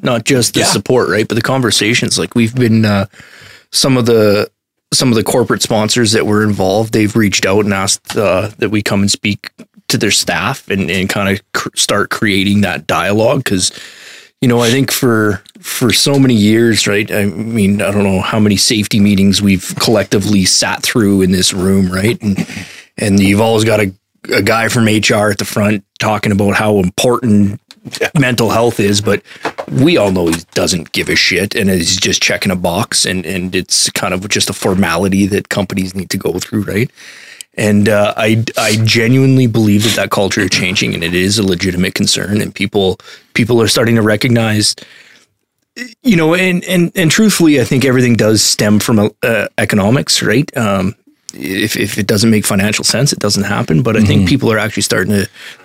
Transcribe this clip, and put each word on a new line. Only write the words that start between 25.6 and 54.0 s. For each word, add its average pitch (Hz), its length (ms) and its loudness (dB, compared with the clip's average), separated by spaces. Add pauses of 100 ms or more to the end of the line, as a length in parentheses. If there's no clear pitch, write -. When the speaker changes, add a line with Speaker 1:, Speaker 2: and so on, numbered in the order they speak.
Speaker 1:
talking 107 340 -2
about 101 220 2
how 107 240 2
important 104 800 0 (400)
Speaker 2:
Yeah. - 180 -4
Speaker 1:
mental 120 320 2
health 113 300 0
is, 101 200 2
but 107 220 -2 (480)
we 143 260 2
all 101 140 2
know 92 160 0
he 82 140 -2 (140)
doesn't - 380 -4
give 82 160 -4
a 82 80 -2
shit 95 380 -2
and 101 160 0
he's 90 260 0
just 95 240 -2
checking - 300 -2
a 92 60 -2
box, 90 500 -4
and, 92 180 -4
and 90 300 -6
it's - 360 -2
kind - 220 -4
of 92 160 -6
just 101 220 -2
a - 20 -4
formality 95 760 0
that 98 200 -4
companies 95 460 -4
need 92 160 -8
to 98 80 -6
go 82 220 -4
through, 107 240 -4
right? - 260 -2 (680)
And, 104 300 2
uh, 104 300 2
I, 110 260 0 (140)
I 110 260 0
genuinely 127 600 4
believe 107 380 2
that 104 120 0
that 98 140 -2
culture 101 320 -2
is 92 80 -2
changing, 98 440 -2
and 87 100 -6
it 85 100 -4
is 95 240 0
a 110 80 2
legitimate 90 480 -2
concern, 101 480 -2
and 98 120 -8
people, 98 440 -2 (360)
people 117 280 2
are 110 60 2
starting 120 260 2
to 113 80 4
recognize, 107 720 0 (1300)
you 226 140 4
know, 160 180 2
and, 180 300 0
and, 175 300 0
and 165 160 2
truthfully, 165 500 4
I 117 40 2
think 131 200 0
everything 123 320 4
does 107 260 4
stem 104 380 2
from, 107 300 2 (120)
uh, 113 240 0 (120)
economics, 104 640 0
right? 117 340 0
Um, 101 380 -2 (400)
if, 92 420 -4
if - 220 -4
it 101 80 -2
doesn't 113 240 2
make 107 160 2
financial 101 380 -2
sense, 131 280 0
it - 60 -6
doesn't 98 260 0
happen. 113 380 0
But 113 140 0
I 110 40 4